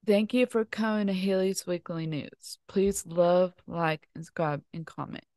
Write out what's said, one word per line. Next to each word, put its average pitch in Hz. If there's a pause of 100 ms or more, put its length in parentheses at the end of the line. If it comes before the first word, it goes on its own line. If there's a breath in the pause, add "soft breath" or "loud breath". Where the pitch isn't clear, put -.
Thank 208
you 254
for 226
coming 214
to 196
Haley's 190
Weekly 170
News. - (100)
Please 196
love, 175 (120)
like, 160
and 160
subscribe, 151 (120)
and 165
comment. - (120)